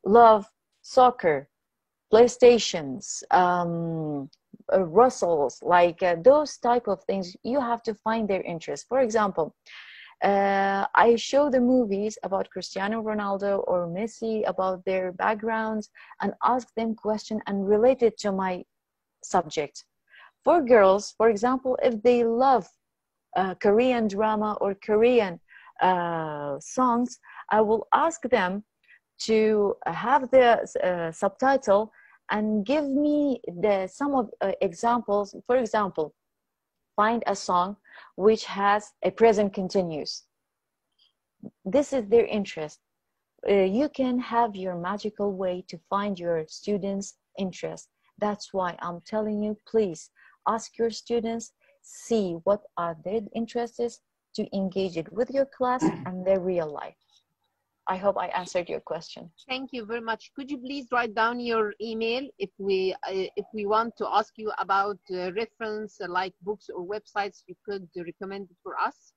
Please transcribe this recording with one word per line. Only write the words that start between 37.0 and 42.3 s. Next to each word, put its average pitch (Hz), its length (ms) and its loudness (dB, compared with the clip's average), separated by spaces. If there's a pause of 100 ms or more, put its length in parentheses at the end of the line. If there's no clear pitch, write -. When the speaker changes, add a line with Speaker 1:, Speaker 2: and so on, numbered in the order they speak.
Speaker 1:
a 202 80 -2
song 185 420 -2 (380)
which 214 300 2
has 202 480 0 (100)
a 185 80 0
present 208 420 4
continuous. 180 720 -4 (1400)
This 262 300 0
is 226 140 -2
their 226 180 4
interest. 160 540 -6 (680)